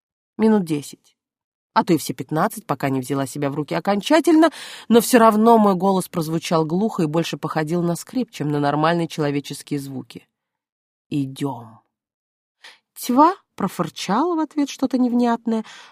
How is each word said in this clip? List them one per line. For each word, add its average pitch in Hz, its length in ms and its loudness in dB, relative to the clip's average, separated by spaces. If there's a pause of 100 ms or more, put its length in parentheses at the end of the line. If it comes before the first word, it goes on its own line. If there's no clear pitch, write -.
(400)
Минут 214 240 4
десять, - 540 -8 (560)
а 220 100 2
то - 80 0
и 156 60 4
все - 160 -6
пятнадцать, 165 520 -4
пока 143 220 -4
не 135 140 -2
взяла 139 260 -4
себя 143 220 -6
в 139 60 -8
руки 156 200 -6
окончательно, 302 760 2 (360)
но 226 140 6
всё 233 180 4
равно 226 380 6
мой 202 180 4
голос 190 320 0
прозвучал 160 580 -2
глухо 190 380 -2
и 151 40 0
больше 160 280 -2
походил 160 480 -4
на 170 140 -2
скрип, - 340 -6
чем 147 180 -6
на 147 120 -2
нормальные 156 480 0
человеческие 143 720 -6
звуки. 135 480 -14 (800)
"Идём". 135 720 -8 (1120)
Тьва 302 400 2 (200)
профырчала 196 800 -4
в - 20 -2
ответ 294 300 -4
что-то - 280 -4
невнятное, 233 680 0 (260)